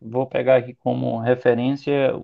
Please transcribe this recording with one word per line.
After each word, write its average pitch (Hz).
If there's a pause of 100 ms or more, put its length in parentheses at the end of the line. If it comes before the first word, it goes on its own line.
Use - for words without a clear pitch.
vou 127
pegar 131
aqui 123
como 123
referência 127